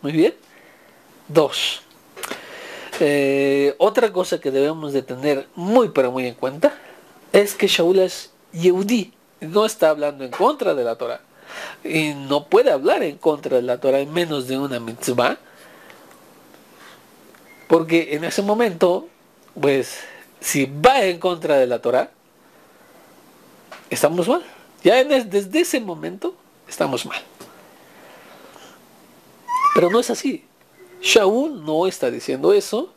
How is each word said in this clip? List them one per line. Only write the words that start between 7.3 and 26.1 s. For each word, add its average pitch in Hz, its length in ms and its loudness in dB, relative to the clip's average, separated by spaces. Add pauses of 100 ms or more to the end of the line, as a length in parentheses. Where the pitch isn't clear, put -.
es 202 220 4
que 202 120 0
Shaul 180 320 4
es - 320 -2 (220)
Yehudí, 185 580 2 (300)
no 180 240 0
está 175 240 2
hablando 147 340 -2
en 123 80 -10
contra 220 440 0
de 127 80 -2
la 117 140 -2
Torah, 120 240 -8 (640)
y 156 300 -2
no 143 320 -2
puede 240 260 4
hablar 185 320 0
en 147 140 -6
contra 147 400 0
de 123 60 2
la 123 160 -2
Torah 135 200 2
en 143 120 -6
menos 156 360 -4
de 131 100 -4
una 135 220 -6
mitzvah, 120 580 -2 (2250)
porque 165 480 2
en 151 80 -6
ese 170 180 -4
momento, 202 680 0 (520)
pues, 135 400 0 (400)
si 139 260 -2
va 165 380 0
en 180 160 -2
contra 170 380 -2
de 131 100 2
la 120 140 -4
Torah, 123 300 -2 (1800)
estamos 160 380 0
mal. 330 160 0 (400)
Ya 226 160 6
en 277 120 2
es-, 247 180 0
desde 202 320 0
ese 330 180 0
momento 185 560 -10 (320)